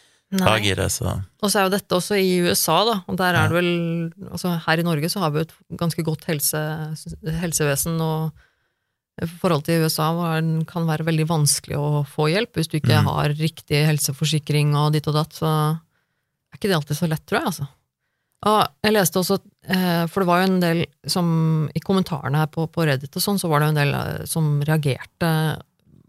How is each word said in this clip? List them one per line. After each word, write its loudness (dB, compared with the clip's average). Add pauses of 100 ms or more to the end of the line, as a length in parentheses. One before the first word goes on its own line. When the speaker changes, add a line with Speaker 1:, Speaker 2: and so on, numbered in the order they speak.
(300)
Speaker 1:
Nei. 0
Speaker 2:
tag 4
i 2
det, 0
så -4 (180)
Speaker 1:
Og 0
så 2
er 2
jo 0
dette -2
også -2
i 2
U 2
S 0
A, 4
da, -2
og -6
der 0
er 4
Speaker 2:
Ja. -
Speaker 1:
det 0
vel, -2 (180)
altså, -4
her 0
i 0
Norge 0
så -6
har 0
vi 0
jo -2
et -20 (220)
ganske -2
godt -4
helse-, -4 (460)
helsevesen, -2
og -2 (880)
i -6
forhold 0
til 2
U 2
S -2
A 0
hvor -2
den 0
kan -4
være 0
veldig 0
vanskelig 0
å 0
få 0
hjelp -2
hvis -2
du -2
ikke 2
Speaker 2:
Mhm. 4
Speaker 1:
har 0
riktig -2
helseforsikring 0
og 2
ditt 0
og 0
datt, 0
så 0
er -18
ikke -4
det 2
alltid -4
så 0
lett, -4
tror -2
jeg, -2
altså. -6 (760)
Og 4 (140)
jeg 2
leste 2
også, 0 (300)
eh, 2
for -2
det 2
var 4
jo 4
en 4
del 2 (200)
som, 2
i -4
kommentarene 0
her 4
på, -4
på 0
Reddit -2
og -4
sånn, 0
så -2
var 4
det 4
jo 2
en 2
del, 0
eh, -6
som 0
reagerte 0 (480)